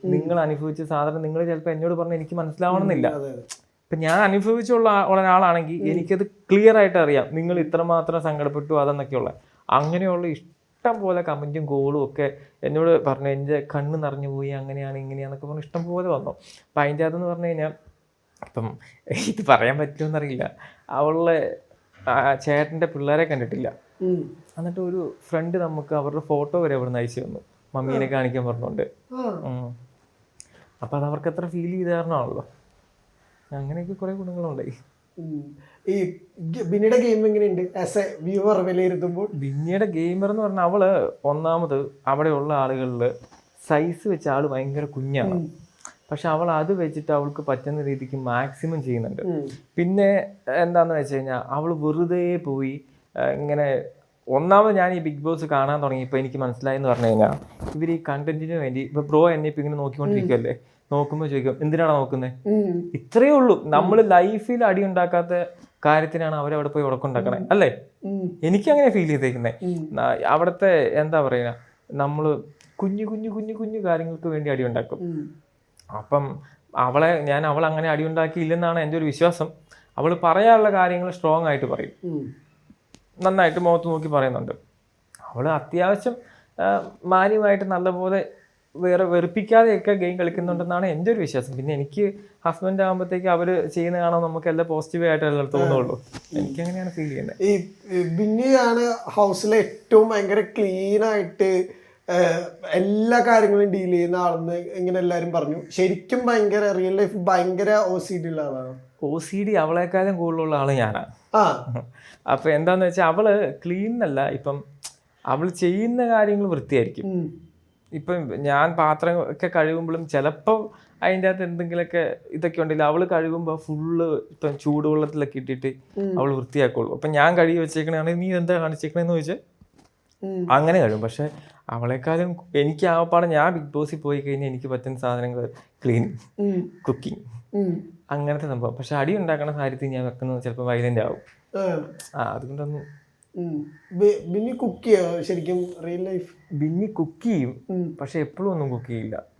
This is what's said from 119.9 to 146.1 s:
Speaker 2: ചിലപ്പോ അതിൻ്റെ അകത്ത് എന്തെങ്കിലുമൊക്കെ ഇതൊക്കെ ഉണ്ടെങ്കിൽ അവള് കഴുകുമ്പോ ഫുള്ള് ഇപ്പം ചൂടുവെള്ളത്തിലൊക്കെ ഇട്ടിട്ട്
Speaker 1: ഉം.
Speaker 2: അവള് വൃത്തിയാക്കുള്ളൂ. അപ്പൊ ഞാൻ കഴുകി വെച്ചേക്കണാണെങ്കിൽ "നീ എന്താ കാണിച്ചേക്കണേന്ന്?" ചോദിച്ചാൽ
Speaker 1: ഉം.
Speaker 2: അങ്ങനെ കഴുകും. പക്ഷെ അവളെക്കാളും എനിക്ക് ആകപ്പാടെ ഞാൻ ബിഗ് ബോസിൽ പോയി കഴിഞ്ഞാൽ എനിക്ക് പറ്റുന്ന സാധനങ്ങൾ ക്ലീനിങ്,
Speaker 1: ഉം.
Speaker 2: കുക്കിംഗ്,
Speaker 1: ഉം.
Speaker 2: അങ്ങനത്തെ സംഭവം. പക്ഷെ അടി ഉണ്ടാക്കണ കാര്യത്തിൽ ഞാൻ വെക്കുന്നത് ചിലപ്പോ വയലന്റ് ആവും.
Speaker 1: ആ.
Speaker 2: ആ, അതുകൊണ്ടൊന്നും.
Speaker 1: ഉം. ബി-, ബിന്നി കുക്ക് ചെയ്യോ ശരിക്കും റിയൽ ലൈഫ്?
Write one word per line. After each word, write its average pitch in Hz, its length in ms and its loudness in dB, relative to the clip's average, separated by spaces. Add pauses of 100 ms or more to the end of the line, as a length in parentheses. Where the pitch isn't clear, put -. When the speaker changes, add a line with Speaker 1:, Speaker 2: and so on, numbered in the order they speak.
Speaker 2:
ചിലപ്പോ 156 640 0 (300)
അതിൻ്റെ 185 260 2
അകത്ത് 185 160 -2
എന്തെങ്കിലുമൊക്കെ 170 720 -2 (140)
ഇതൊക്കെ 165 320 -2
ഉണ്ടെങ്കിൽ 156 220 2
അവള് 160 280 2
കഴുകുമ്പോ 165 440 0
ഫുള്ള് 156 640 -2 (100)
ഇപ്പം 143 280 -6
ചൂടുവെള്ളത്തിലൊക്കെ 151 800 0
ഇട്ടിട്ട് 131 340 -6 (240)
Speaker 1:
ഉം. 196 220 -2
Speaker 2:
അവള് 139 160 2
വൃത്തിയാക്കുള്ളൂ. 123 600 0
അപ്പൊ - 140 -4
ഞാൻ 156 280 4
കഴുകി 170 220 4
വെച്ചേക്കണാണെങ്കിൽ 160 640 -2
"നീ 185 160 -2
എന്താ 175 240 0
കാണിച്ചേക്കണേന്ന്?" 160 520 -2
ചോദിച്ചാൽ 160 260 -2 (840)
Speaker 1:
ഉം. 185 300 -2
Speaker 2:
അങ്ങനെ 160 280 6
കഴുകും. 107 200 2
പക്ഷെ 117 280 -4 (420)
അവളെക്കാളും 131 640 -2 (200)
എനിക്ക് 151 300 2
ആകപ്പാടെ 170 400 4
ഞാൻ 160 260 4
ബിഗ് 147 200 -8
ബോസിൽ 151 260 -4
പോയി 143 220 -2
കഴിഞ്ഞാൽ 139 280 -4
എനിക്ക് 127 180 -8
പറ്റുന്ന 127 320 -6
സാധനങ്ങൾ 123 500 -4 (360)
ക്ലീനിങ്, 127 280 2 (260)
Speaker 1:
ഉം. 190 320 -2 (180)
Speaker 2:
കുക്കിംഗ്, - 300 -6 (380)
Speaker 1:
ഉം. 185 260 -2 (280)
Speaker 2:
അങ്ങനത്തെ 147 360 -4
സംഭവം. 120 280 -4
പക്ഷെ 139 220 -8
അടി 147 200 0
ഉണ്ടാക്കണ 151 400 -4
കാര്യത്തിൽ 135 300 -4
ഞാൻ 131 180 -4
വെക്കുന്നത് 127 380 -6
ചിലപ്പോ 123 220 -6
വയലന്റ് 120 360 0
ആവും. - 560 -6
Speaker 1:
ആ. 170 280 -2 (360)
Speaker 2:
ആ, 113 140 -4
അതുകൊണ്ടൊന്നും. 143 640 -10 (360)
Speaker 1:
ഉം. 160 300 -6 (260)
ബി-, 202 340 2
ബിന്നി 208 260 -2
കുക്ക് 233 320 -4
ചെയ്യോ 175 380 -2
ശരിക്കും 180 440 -4 (200)
റിയൽ 175 180 -8
ലൈഫ്? - 500 -10